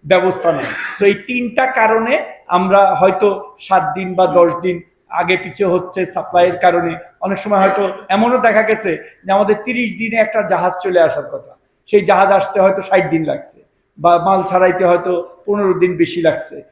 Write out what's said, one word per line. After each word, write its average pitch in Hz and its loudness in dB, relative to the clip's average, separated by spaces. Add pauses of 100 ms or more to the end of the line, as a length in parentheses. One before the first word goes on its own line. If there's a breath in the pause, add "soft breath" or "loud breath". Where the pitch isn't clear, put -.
ব্যবস্থা 185 2
নেই। 143 -4 (340)
So 202 4
এই 202 4
তিনটা 247 -4
কারণে 226 0 (100)
আমরা 190 2
হয়তো 190 0
সাত - 0
দিন 185 -6
বা 180 4
দশ 175 4 (100)
দিন 175 -4 (280)
আগে 175 -2
পিছে 185 -6
হচ্ছে 180 -2
সাপ্লাইয়ের 175 0
কারণে। 175 0 (240)
অনেক 190 -4
সময় 208 -2
হয়তো 196 0 (160)
এমনও 233 2
দেখা 220 2
গেছে 214 -4
যে 190 -2
আমাদের 208 2
তিরিশ 240 -4
দিনে 226 -4
একটা 214 0
জাহাজ 180 -2 (100)
চলে 180 2
আসার 156 2
কথা, - -14 (300)
সেই 208 2
জাহাজ 190 2
আসতে 196 2
হয়তো 190 4
ষাট 175 0
দিন 160 -2
লাগছে, - -8 (380)
বা 175 4
মাল 190 0
ছাড়াইতে 185 0
হয়তো 175 0 (180)
পনেরো 202 0
দিন 170 0
বেশি 170 -2
লাগছে। 143 -2